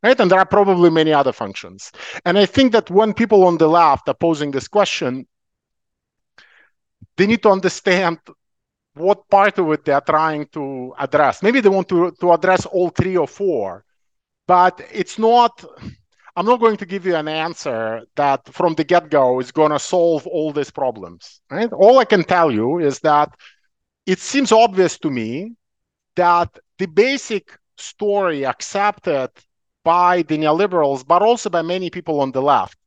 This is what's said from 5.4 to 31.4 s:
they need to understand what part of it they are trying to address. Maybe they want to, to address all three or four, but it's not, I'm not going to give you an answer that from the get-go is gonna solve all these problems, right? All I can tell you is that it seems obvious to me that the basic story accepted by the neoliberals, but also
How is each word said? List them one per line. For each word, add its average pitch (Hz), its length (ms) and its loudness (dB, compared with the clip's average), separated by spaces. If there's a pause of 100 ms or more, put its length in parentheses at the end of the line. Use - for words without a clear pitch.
they 190 80 2
need 226 180 0
to 220 60 4
understand 185 720 0 (800)
what 196 300 -2
part 196 300 2
of 160 120 0
it - 140 -4
they 147 80 0
are 139 80 2
trying 156 460 -2
to 135 520 -12
address. 143 440 0
Maybe 240 180 0
they 208 80 4
want 190 200 -2
to, 175 300 0
to 180 120 2
address 180 340 2
all 175 240 -2
three 185 280 -4
or 151 100 -2
four, 110 560 -6 (640)
but 180 340 2 (100)
it's - 260 -8
not, 233 460 2 (720)
I'm 180 100 -4
not 240 140 2
going 220 180 2
to 202 80 -12
give 180 200 -10
you 180 100 0
an 151 120 -4
answer 135 760 -6 (120)
that 143 380 -2
from 170 220 -2
the 160 80 -4
get-go 147 560 2
is 127 120 -8
gonna 151 280 0
solve 170 480 0
all 156 240 -6
these 143 200 -6
problems, 107 800 -10
right? 208 240 -6
All 233 260 6
I 240 60 2
can 185 180 2
tell 170 280 2
you 120 280 -2
is 143 200 -2
that 147 300 2 (760)
it 185 140 -2
seems 269 320 -2
obvious 202 480 2
to 156 100 -6
me 131 460 -8 (600)
that 175 340 0 (280)
the 190 100 -6
basic 220 680 -2 (200)
story 190 680 -4
accepted 165 840 -4 (540)
by 175 400 2
the 156 140 -4
neoliberals, 156 680 0
but 170 160 2
also 226 280 0